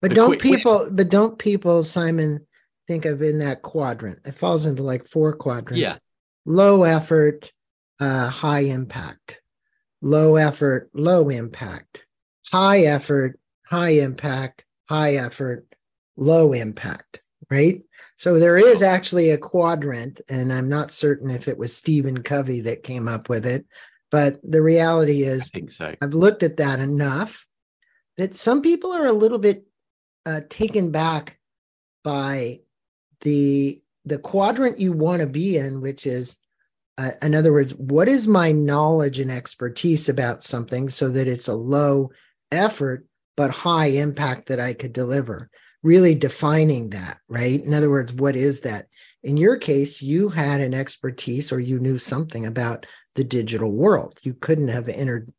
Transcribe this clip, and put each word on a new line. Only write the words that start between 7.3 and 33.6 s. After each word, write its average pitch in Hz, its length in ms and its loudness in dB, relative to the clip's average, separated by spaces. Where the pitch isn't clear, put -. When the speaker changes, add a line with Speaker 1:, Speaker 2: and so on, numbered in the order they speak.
Speaker 1:
uh, 131 300 -2
high 147 320 -2
impact. 131 800 -8
Low 156 340 4
effort, 143 580 0
low 160 360 2
impact. 113 760 -12
High 196 300 6
effort, 139 580 2
high 170 260 0
impact. 135 720 -2
High 151 260 0
effort, 127 500 -6
low 156 340 4
impact, 113 680 -8
right? 156 320 2
So 175 200 2
there 170 200 6
is 220 220 8
Speaker 2:
Sure. 190 100 4
Speaker 1:
actually 180 400 2
a 147 80 4
quadrant, 147 920 -4
and 131 240 -4
I'm 131 160 -4
not 147 240 -4
certain 139 400 -2
if 120 160 -8
it 135 100 -6
was - 160 -8
Stephen 135 500 -2
Covey 131 380 -4
that 113 220 -8
came 123 240 -8
up 113 220 -8
with 113 160 -4
it, 127 200 -6
but 143 320 2
the 156 180 2
reality 160 640 2
is 131 220 -2
Speaker 2:
I - 120 -16
think - 140 -12
so. 80 300 -12
Speaker 1:
I've 143 120 -4
looked 180 300 4
at 160 140 0
that 139 240 0
enough 143 680 -4
that 190 180 -4
some 269 260 0
people 339 300 0
are 320 160 0
a 233 60 2
little 220 260 2
bit, 202 260 2
uh, 156 240 -6
taken 208 420 -2
back 156 480 -4
by 135 560 -6
the, 139 600 0